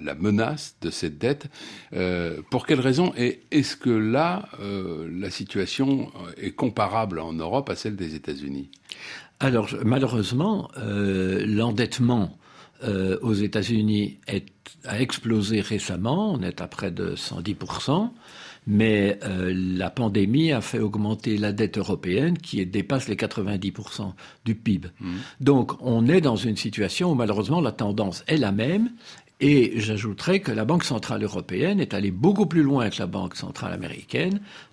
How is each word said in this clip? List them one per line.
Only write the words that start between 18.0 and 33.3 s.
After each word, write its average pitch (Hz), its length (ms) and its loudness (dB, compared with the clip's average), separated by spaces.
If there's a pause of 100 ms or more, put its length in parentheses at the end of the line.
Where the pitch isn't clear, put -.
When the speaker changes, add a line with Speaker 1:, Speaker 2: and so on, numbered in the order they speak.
Speaker 2:
Mais, 104 560 4
euh, 92 320 -2
la 92 340 0
pandémie 113 640 2
a 120 80 0
fait 113 200 -4
augmenter 107 580 0
la 104 140 0
dette 104 260 0
européenne 101 580 0
qui - 240 -4
est, 92 60 0
dépasse 101 420 -2
les 101 80 -2
quatre-vingt-dix 101 560 -2
pour - 200 -12
cent 98 220 -8 (300)
du 110 100 0
pib. 98 320 -2 (140)
Speaker 1:
Mhm. 90 140 -6 (260)
Speaker 2:
Donc 131 420 4
on 117 260 4
est 175 120 8
dans 131 160 4
une 107 200 0
situation 110 560 0
où - 20 4
malheureusement 123 480 2
la 120 100 2
tendance 104 540 -2
est - 100 2
la 107 160 2
même. 165 380 2 (500)
Et 123 400 6
j'ajouterais 107 600 0
que - 120 -2
la 107 140 0
Banque 165 180 2
centrale 107 380 -2
européenne 104 580 0
est - 140 -2
allée 98 160 0
beaucoup 190 340 4
plus 160 200 4
loin 135 260 4
que - 80 -8
la 101 80 -2
Banque 92 300 -6